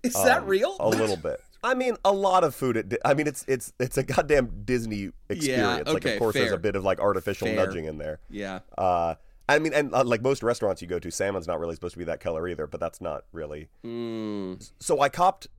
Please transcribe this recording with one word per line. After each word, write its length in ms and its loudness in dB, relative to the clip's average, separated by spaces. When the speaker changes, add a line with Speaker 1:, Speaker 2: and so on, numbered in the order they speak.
Speaker 1:
Is 120 0
that 280 4
Speaker 2:
Um, 60 -8
Speaker 1:
real? 320 2
Speaker 2:
a 80 2
little 280 2
bit. 240 -6
I 100 2
mean, 300 0
a 80 6
lot 320 6
of 100 2
food 220 0
at 120 -2
Di-, 160 -2
I 100 6
mean, 120 2
it's, 220 -6
it's, 320 -2
it's 160 -2
a 60 2
goddamn 640 2
Disney 320 0
Speaker 1:
Yeah, 140 -6
Speaker 2:
experience. 580 0
Like, 160 2
Speaker 1:
okay, 100 0
Speaker 2:
of 40 -4
course, 160 0
there's 140 2
Speaker 1:
fair. 80 2
Speaker 2:
a 40 -6
bit 160 0
of, 80 -2
like, 160 2
artificial 460 0
Speaker 1:
Fair. 100 0
Speaker 2:
nudging 300 0
in 120 -8
there. 200 -6
Speaker 1:
Yeah. 320 -8
Speaker 2:
Uh, 380 2
I 120 6
mean, 120 -2
and, 220 0
uh, 100 4
like 180 0
most 200 0
restaurants 400 0
you 60 -12
go 100 -2
to, 120 -6
salmon's 360 -2
not 140 -4
really 160 -4
supposed 180 -8
to 60 -14
be 60 -8
that 120 -4
color 300 -4
either, 180 -6
but 140 -12
that's 200 -6
not 320 -8
really. 360 -10
Speaker 1:
Mm. 840 -8
Speaker 2:
So 200 0
I 80 4
copped 380 0